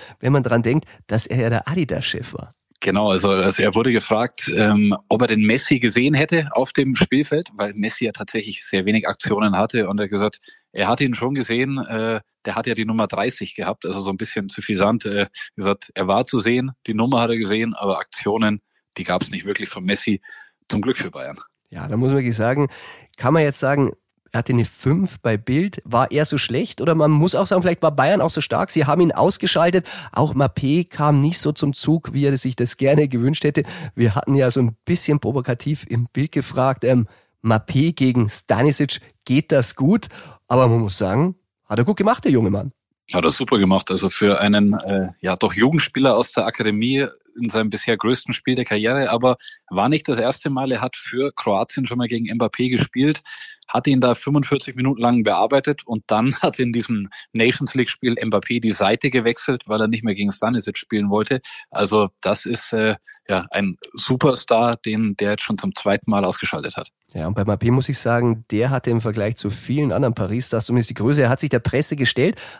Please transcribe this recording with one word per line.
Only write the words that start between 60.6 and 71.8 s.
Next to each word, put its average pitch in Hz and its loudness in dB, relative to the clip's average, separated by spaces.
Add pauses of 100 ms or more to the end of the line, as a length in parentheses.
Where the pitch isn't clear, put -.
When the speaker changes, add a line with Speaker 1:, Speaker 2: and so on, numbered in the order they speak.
Speaker 2:
spielen 104 -2
wollte. 107 0 (300)
Also 101 2 (140)
das 98 -2
ist, - -6
äh, 110 0 (320)
ja, 92 -2
ein 98 -2 (160)
Superstar, 120 0
den 107 -2
der 101 0
jetzt 104 -6
schon 101 -4
zum 95 -6
zweiten - -2
Mal 101 2
ausgeschaltet 78 -4
hat. - -10 (240)
Speaker 1:
Ja, 78 -6
und 95 -4
bei 107 0
Mbappé 104 0
muss 131 0
ich 127 -4
sagen, 117 0
der 113 0
hatte 127 -2
im 117 0
Vergleich 110 -4
zu 101 -4
vielen 135 -2
anderen 117 0
Paris-Stars 110 -2
zumindest 117 0
die 117 -10
Größe. 139 2
Er 120 4
hat 131 0
sich 147 -4
der 120 2
Presse - 0